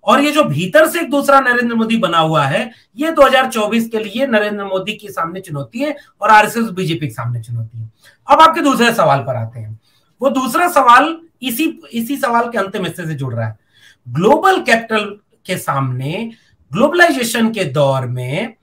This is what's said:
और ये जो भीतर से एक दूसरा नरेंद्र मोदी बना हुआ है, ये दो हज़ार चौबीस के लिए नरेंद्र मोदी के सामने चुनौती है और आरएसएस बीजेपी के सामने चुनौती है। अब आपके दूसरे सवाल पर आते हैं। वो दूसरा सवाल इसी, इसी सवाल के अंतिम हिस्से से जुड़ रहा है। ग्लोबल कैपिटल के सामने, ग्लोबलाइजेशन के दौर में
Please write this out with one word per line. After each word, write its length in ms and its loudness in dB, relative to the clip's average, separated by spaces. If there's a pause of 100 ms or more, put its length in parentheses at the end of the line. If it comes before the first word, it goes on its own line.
और 180 4
ये 100 0
जो 120 2
भीतर 440 2
से 120 -4
एक 100 -6
दूसरा 300 4
नरेंद्र 360 0
मोदी 220 0
बना 220 0
हुआ 260 2
है, 260 -2 (240)
ये 160 -2
दो 140 4
हज़ार 220 4
चौबीस 420 -2
के 100 -4
लिए 280 -4
नरेंद्र 360 0
मोदी 300 -6
के 140 -14
सामने 320 -6
चुनौती 400 -10
है 160 -4 (260)
और 80 0
आरएसएस 360 2
बीजेपी 420 -6
के 60 -10
सामने 280 -6
चुनौती 380 -10
है। 120 -12 (380)
अब 120 6
आपके 200 4
दूसरे 320 2
सवाल 260 2
पर 160 -6
आते 240 -8
हैं। 200 -14 (420)
वो 80 2
दूसरा 400 -2
सवाल 480 4 (240)
इसी, 400 -4 (120)
इसी 240 -4
सवाल 320 0
के 80 -6
अंतिम 280 -4
हिस्से 200 -8
से 80 -6
जुड़ 200 -6
रहा 140 -4
है। 120 -10 (500)
ग्लोबल 520 4
कैपिटल 560 -2 (280)
के 120 -4
सामने, 760 -4 (420)
ग्लोबलाइजेशन 760 2
के 140 -4
दौर 420 0
में 580 -6